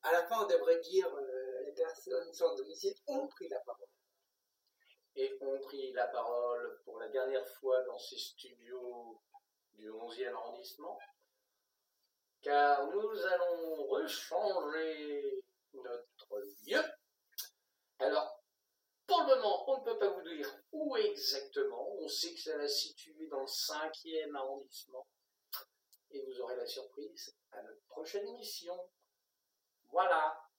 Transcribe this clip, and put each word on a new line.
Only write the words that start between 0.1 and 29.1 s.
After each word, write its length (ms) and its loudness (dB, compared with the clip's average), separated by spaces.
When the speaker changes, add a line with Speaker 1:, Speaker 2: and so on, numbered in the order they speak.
Speaker 1:
la 140 6
fin, 180 2
on 20 0
devrait 340 6
dire, 260 4
euh, 580 -4
les 80 -8
personnes 600 -2
sans 240 2
domicile 380 -4
ont 220 0
pris 200 -12
la 120 -4
parole. 280 -12
Speaker 2:
Et 260 0
ont 200 -2
pris 320 -8
la 160 2
parole 760 -2
pour 140 -14
la 100 -8
dernière 380 0
fois 380 2
dans 140 -6
ces 200 -10
studios 1040 -12
du 120 -14
onzième 440 -6
arrondissement, 640 -10
car 460 8
nous 380 0
allons 600 2
rechanger 1600 0
notre 680 -8
lieu. 160 4
Alors, 420 2
pour 140 6
le 160 8
moment, 340 2
on 80 4
ne 60 -8
peut 140 0
pas 120 4
vous 120 -6
dire 400 -8
où 240 -2
exactement. 1000 0
On 100 -6
sait 260 -4
que 60 -14
ça 180 -4
va 100 -2
se 200 0
situer 400 -14
dans 120 -4
le 60 -4
cinquième 880 -4
arrondissement. 720 -8
Et 140 -8
vous 160 -8
aurez 160 -4
la 100 -4
surprise 680 -10
à 100 -14
notre 240 -18
prochaine 400 -6
émission. 480 -8